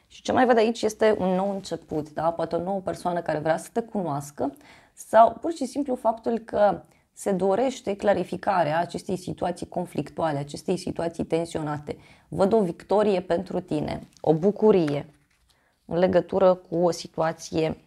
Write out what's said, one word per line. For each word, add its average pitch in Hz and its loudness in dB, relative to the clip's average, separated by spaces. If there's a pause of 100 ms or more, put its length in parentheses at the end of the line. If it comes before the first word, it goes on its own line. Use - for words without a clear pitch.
Și - -20
ce - -4
mai 233 4
văd 233 4
aici 226 2
este 214 2
un 185 0
nou 190 0
început, 160 -6
da? 160 -2
Poate 165 -4
o 170 -2
nouă 190 -4
persoană 175 -4
care 156 -4
vrea 160 0
să - -14
te 233 0
cunoască 185 -6 (400)
sau 226 6
pur 330 -4
și 269 -4
simplu 262 -4
faptul 233 -2
că 202 2 (340)
se - -4
dorește 196 0
clarificarea 180 0
acestei 175 -4
situații 180 -6
conflictuale, 160 -4
acestei 143 -6
situații 170 -6
tensionate. 160 -4 (300)
Văd 185 2
o 226 4
victorie 190 0
pentru 185 -4
tine, 151 -6 (140)
o - 2
bucurie 175 2 (720)
în 165 -6
legătură 185 4
cu 180 -6
o 175 2
situație, 165 -4